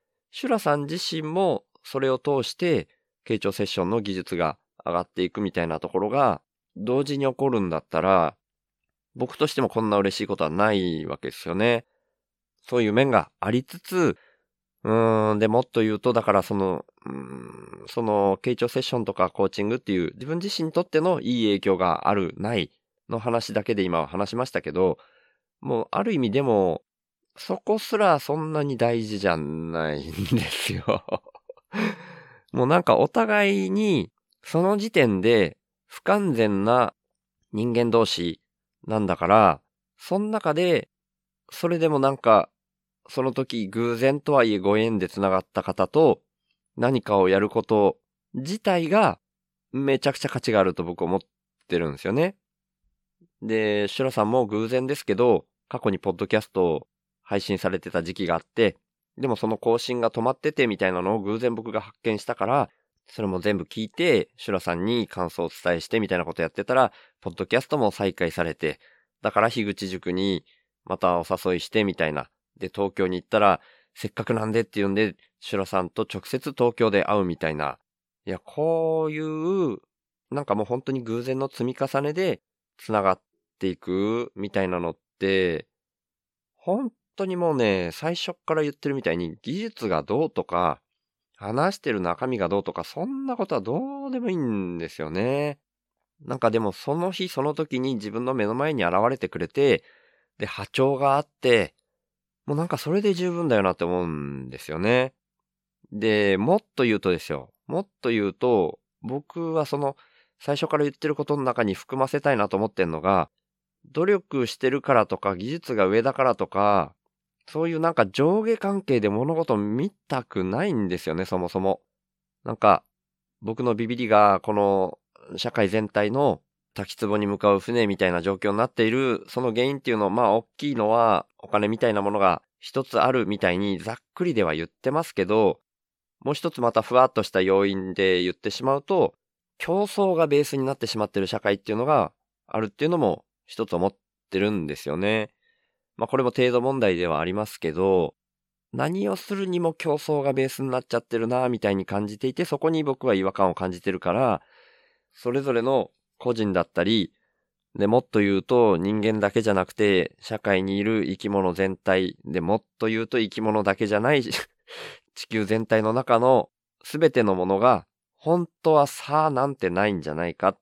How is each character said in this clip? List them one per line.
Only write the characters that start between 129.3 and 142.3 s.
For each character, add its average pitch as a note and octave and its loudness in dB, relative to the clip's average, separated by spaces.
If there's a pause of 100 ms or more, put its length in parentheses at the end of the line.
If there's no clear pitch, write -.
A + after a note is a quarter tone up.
の B2+ -2
原 A#2 0
因 C#3 -2
っ C3 -16
て B2 -4
い - 0
う A2 0
の G#2 2
を、 - 0
ま A2+ 2
あ、 G#2 4
大 A2+ 0 (100)
き D3 -6
い - -6
の G#2+ 0
は A2+ 4 (140)
お A#2 -18
金 G#2 0
み A2 -4
た B2 2
い G#2+ 0
な G#2 0
も G2+ -2
の G#2 -2
が F#2+ 2 (180)
一 - -6
つ A#2 -2
あ A2 4
る B2+ 0
み G2+ -4
た F#2 2
い F2 -2
に G2 -2
ざ A2 -10
っ - -12 (180)
く F3+ -4
り F3 0
で A2 2
は D#2+ 0
言 E2 -4
っ - -8
て - -6
ま D#3+ -2
す - -16
け F#2+ 0
ど、 G#2 2 (600)
も C#3 -4
う - -4
一 D#3+ -4
つ - -10
ま A#2+ 2
た A2+ 4
ふ B2 -2
わ B2+ 8
っ - 0
と G#2+ 2
し - -10
た F#2+ 4
要 F#2+ 4
因 F#2+ -2
で F#2 4
言 F2+ 0
っ - -10
て - -8
し - -8
ま C3+ 2
う C#3 -4
と、 - 0 (440)
競 F#3+ -2
争 G3 0
が D#3+ 4
ベ C#3+ 4
ー - 0
ス C#3 -4
に C3 0
な C3+ -2
っ - -8
て - -6
し A2+ -6
ま G#2+ 0
っ - -4
て - -4
る F#2+ 0
社 G#2+ -4
会 G2+ 2
っ - 0
て - -6
い G#2 -2
う - -2
の A#2+ -2
が C3+ 2 (360)